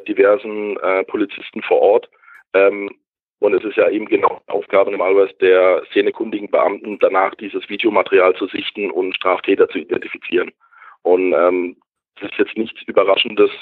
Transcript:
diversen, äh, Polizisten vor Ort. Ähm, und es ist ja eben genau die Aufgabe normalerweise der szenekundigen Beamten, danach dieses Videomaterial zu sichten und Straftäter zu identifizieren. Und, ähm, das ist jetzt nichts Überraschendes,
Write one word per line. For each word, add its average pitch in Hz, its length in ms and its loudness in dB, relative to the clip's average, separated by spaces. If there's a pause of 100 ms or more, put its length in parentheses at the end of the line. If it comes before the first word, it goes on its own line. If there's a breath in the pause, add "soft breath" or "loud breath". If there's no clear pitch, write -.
diversen, 104 720 0
äh, 95 260 -2
Polizisten - 580 -8
vor 73 200 2
Ort. 101 280 2 (460 soft breath)
Ähm, 101 340 2 (520)
und 104 120 2
es 90 100 0
ist 107 140 -8
ja 90 140 4
eben 104 160 -6
genau 98 400 0
die - 60 -12
Aufgabe 98 360 2
normalerweise 95 460 2
der 92 560 4
szenekundigen 104 580 -2
Beamten, 101 480 -2
danach 95 380 0
dieses 98 340 -10
Videomaterial 98 680 2
zu 98 100 -6
sichten - 420 -8
und 92 260 -4
Straftäter 92 540 0
zu - 80 -8
identifizieren. 85 720 -6 (520 loud breath)
Und, 92 300 2
ähm, 87 440 0 (440)
das 101 100 -12
ist - 80 -10
jetzt - 180 -2
nichts 113 300 -8
Überraschendes, 104 640 2 (100)